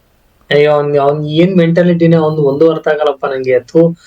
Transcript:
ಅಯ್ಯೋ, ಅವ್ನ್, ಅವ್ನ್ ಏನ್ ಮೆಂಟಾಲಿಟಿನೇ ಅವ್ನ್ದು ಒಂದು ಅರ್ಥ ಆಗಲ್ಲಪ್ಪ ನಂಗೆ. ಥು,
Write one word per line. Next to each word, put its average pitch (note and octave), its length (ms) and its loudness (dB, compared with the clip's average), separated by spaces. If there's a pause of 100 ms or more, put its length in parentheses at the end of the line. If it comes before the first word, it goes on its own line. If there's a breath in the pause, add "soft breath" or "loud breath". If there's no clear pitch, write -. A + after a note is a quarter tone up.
(500)
ಅಯ್ಯೋ, D3 220 2
ಅವ್ನ್, D3 240 -2
ಅವ್ನ್ D3 300 -2
ಏನ್ E3+ 300 0
ಮೆಂಟಾಲಿಟಿನೇ E3+ 600 2
ಅವ್ನ್ದು D#3 260 -2
ಒಂದು D3 300 2
ಅರ್ಥ D#3 160 -6
ಆಗಲ್ಲಪ್ಪ D3+ 380 -2
ನಂಗೆ. C3 340 -2
ಥು, E3+ 360 0 (100)